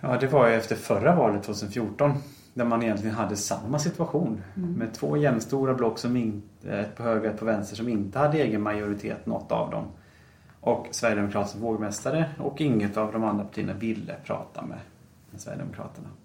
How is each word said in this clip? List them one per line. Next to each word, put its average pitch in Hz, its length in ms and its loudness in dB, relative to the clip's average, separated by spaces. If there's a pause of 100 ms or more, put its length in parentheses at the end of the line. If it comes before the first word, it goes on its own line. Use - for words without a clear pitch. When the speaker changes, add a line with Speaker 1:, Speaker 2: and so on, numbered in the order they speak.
Speaker 1:
Ja, 127 160 0
det 135 100 2
var 127 200 8
ju 117 80 8
efter 110 200 0
förra 120 400 4
valet 104 280 4
tvåtusenfjorton, 107 720 0 (400)
där 123 120 0
man 117 180 2
egentligen 107 320 0
hade 104 200 0
samma 107 440 -2
situation 165 640 0 (160)
Speaker 2:
Mm. 175 160 -2
Speaker 1:
med 113 200 -4
två 147 240 0
jämnstora 139 560 2
block 117 260 2
som 123 180 0
in-, 107 240 -2 (260)
ett 104 280 -4
på 117 80 -10
höger 110 240 2
och 104 60 0
ett 107 60 -8
på 110 60 -4
vänster, 104 300 -2
som 113 140 -4
inte 101 300 -2
hade 151 180 4
egen 110 240 2
majoritet, 104 640 -2
något 113 260 -4
av - 200 0
dem. 57 140 -4 (760)
Och 117 300 2
Sverigedemokraternas 101 640 0
vågmästare 110 720 0 (140)
och 139 220 -4
inget 107 360 2
av 107 140 0
de 113 120 0
andra 104 200 0
partierna 98 300 -4
ville 110 420 -4 (100)
prata - 360 -8
med, - 180 -10 (520)
med - 100 -16
Sverigedemokraterna. - 680 -10 (180)